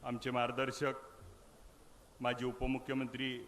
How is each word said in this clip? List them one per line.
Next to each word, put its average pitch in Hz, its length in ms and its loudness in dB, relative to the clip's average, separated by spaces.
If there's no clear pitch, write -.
आमचे 120 280 0
मार्गदर्शक, 131 640 2
माजी 123 240 2
उपमुख्यमंत्री 131 840 0